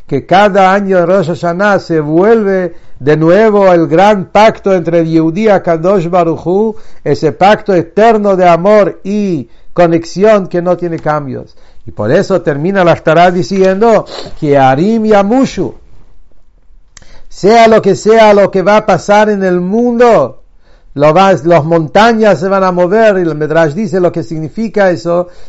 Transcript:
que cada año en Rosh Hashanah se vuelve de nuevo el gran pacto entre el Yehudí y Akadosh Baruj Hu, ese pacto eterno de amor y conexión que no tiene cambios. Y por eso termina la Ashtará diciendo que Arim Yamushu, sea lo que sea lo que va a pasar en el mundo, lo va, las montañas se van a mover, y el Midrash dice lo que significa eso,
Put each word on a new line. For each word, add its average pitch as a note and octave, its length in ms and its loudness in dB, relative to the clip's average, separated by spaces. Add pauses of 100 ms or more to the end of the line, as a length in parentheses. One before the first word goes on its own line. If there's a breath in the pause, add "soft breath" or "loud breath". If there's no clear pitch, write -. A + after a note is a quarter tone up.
que C3 200 -4
cada F#3+ 460 2
año F#3+ 260 0
en E3+ 80 0
Rosh F3+ 220 0
Hashanah F3 500 -2
se E3 220 -2
vuelve F#3 760 0 (240 soft breath)
de D3 180 0
nuevo G3 560 2
el E3 140 2
gran F#3+ 400 2
pacto G3+ 480 2
entre E3+ 260 0
el D#3+ 60 0
Yehudí E3 380 -2
y A3 40 2
Akadosh F3 600 0
Baruj E3 360 -2
Hu, G#3 300 -2 (260 soft breath)
ese D3 300 -2
pacto G#3 400 0
eterno G3+ 640 0
de F3+ 100 2
amor F3 560 2
y F#3+ 460 -4 (240 soft breath)
conexión F3 760 0
que F3 140 -4
no F3 160 -2
tiene E3 220 -8
cambios. C#3+ 580 -8 (300 soft breath)
Y A2 60 -14
por G#2 180 -4
eso F#3+ 320 0
termina E3+ 420 -2
la E3 80 2
Ashtará E3 380 2
diciendo F#3+ 720 0 (340 loud breath)
que C#3+ 200 0
Arim E3+ 460 2
Yamushu, G3+ 720 0 (1500 soft breath)
sea A3+ 400 4
lo A3 140 4
que G3 120 2
sea G#3+ 380 4
lo G3+ 180 2
que F#3+ 120 -2
va G#3 160 2
a - 80 -2
pasar G#3 420 0
en G3 160 -2
el F3+ 160 0
mundo, A3+ 840 0 (520)
lo D3 200 2
va, F#3+ 200 4
las D3+ 300 0
montañas F#3 760 2
se F#3+ 80 -4
van F#3+ 160 0
a F#3 80 -2
mover, F#3+ 460 2
y - 20 -2
el D#3+ 160 -4
Midrash D3+ 380 -2
dice F#3+ 260 -4
lo F3 100 0
que E3 140 -6
significa F#3+ 640 -4
eso, F3 380 -4 (200 soft breath)